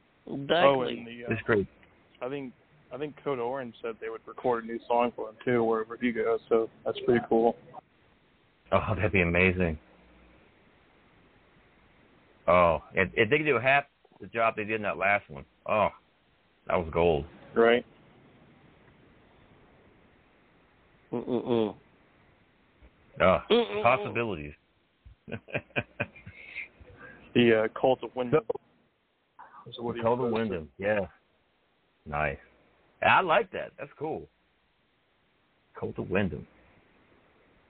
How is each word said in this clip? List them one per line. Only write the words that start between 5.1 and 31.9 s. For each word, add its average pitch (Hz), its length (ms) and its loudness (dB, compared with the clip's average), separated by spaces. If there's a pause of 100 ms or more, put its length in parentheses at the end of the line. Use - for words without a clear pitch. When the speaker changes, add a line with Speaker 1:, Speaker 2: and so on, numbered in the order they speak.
Speaker 2:
for 110 140 -10
him, 110 140 -20
too, 120 200 2
wherever 113 320 -2
he 123 160 -2
goes, 113 360 0
so 113 200 2 (160)
that's 110 220 -4
pretty 120 220 2
cool. 117 280 2 (1120)
Speaker 3:
Oh, 95 240 0
that'd 90 180 0
be 95 100 4
amazing. 87 560 2 (2750)
Oh, 85 340 6 (120)
if, 92 200 2
if 110 160 2
they 151 80 4
could 156 80 -6
do 131 120 2
half 135 260 2 (360)
the 107 60 -16
job 113 300 -2
they 107 80 -4
did 110 120 -4
in 107 60 -6
that 90 160 -4
last 101 320 0
one, 69 140 -16 (220)
oh, 101 220 2 (800)
that - 100 0
was 85 160 -2
gold. 82 320 4 (300)
Speaker 2:
Right. 117 300 4 (3250)
Speaker 1:
Mm-mm-mm. 117 640 -2 (1500)
Speaker 3:
Oh, 87 180 6 (120)
Speaker 1:
Mm-mm-mm. 208 320 0
Speaker 3:
possibilities. 104 680 -2 (760)
<laughs> 113 100 -10 (2000)
Speaker 2:
The, 117 300 6
uh, - 160 -6
Cult 131 220 2
of 117 120 -12
Wyndham. 123 280 0 (1200)
Speaker 3:
So, - 60 -20
Speaker 2:
Is - 80 -18
what 117 180 -6
he 117 60 -6
Speaker 3:
Cult 120 180 2
of 120 100 -2
Speaker 2:
posted. 110 200 -2
Speaker 3:
Wyndham, 82 260 -6
yeah. 101 240 0 (1040)